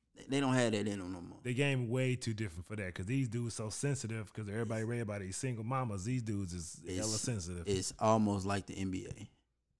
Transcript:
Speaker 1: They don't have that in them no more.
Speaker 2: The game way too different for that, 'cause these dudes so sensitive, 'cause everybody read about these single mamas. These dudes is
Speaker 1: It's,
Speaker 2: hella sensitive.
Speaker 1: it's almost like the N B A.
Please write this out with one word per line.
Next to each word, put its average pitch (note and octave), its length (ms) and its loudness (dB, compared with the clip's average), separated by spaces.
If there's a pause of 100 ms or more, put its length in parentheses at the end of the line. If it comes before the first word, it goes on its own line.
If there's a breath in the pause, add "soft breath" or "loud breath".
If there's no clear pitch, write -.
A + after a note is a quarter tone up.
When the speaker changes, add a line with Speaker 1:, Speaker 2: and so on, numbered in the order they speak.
(280)
Speaker 1:
They C#3 120 4
don't C3 140 6
have A#2+ 180 6
that G#2 140 2
in G2+ 140 0
them F2+ 120 -4
no F#2 80 -6
more. F2+ 220 -12
Speaker 2:
The B2 100 -2
game C3 380 2
way B2+ 260 4
too A#2 160 -2
different G2+ 320 -4
for G#2+ 120 -8
that, F#2 180 -4
'cause F#2 120 -4
these C3 220 2
dudes A#2+ 280 -2
so A2 140 -4
sensitive, A2+ 600 -4
'cause A2 160 -6
everybody A2 360 0
read A#2+ 160 0
about G#2 200 -2
these F#2+ 160 -6
single A#2 280 -2
mamas. A2+ 400 -2
These B2 180 0
dudes G2+ 320 -2
is E2+ 300 -8
Speaker 1:
It's, F2 120 -4
Speaker 2:
hella G#2+ 220 0
sensitive. F2+ 500 -2
Speaker 1:
it's F#2+ 300 0
almost G#2+ 480 6
like G2 200 0
the - 80 -10
N F#2+ 160 -2
B F#2 160 -4
A. - 220 -12 (520)